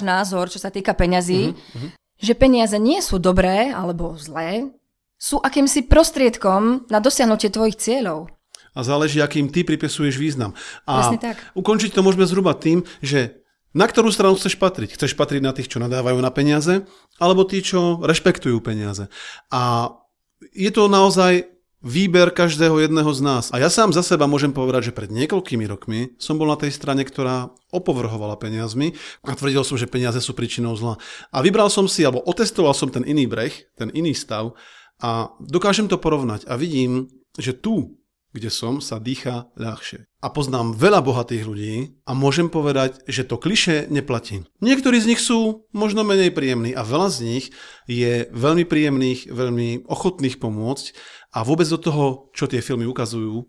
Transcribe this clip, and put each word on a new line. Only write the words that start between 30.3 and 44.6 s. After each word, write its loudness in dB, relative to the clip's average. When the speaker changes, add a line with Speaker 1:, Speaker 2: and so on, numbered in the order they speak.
Speaker 2:
príčinou -4
zla. -6
A -4
vybral 2
som 0
si, -2
alebo 0
otestoval 0
som -4
ten -6
iný 0
breh, -6
ten -8
iný -2
stav -8
a -4
dokážem 0
to 0
porovnať -2
a -8
vidím, -2
že -6
tu, -4
kde -10
som, -4
sa -8
dýchá -8
ľahšie. -12
A -6
poznám -2
veľa 4
bohatých -2
ľudí -8
a -4
môžem 2
povedať, -2
že -6
to -6
klišé 0
neplatí. -4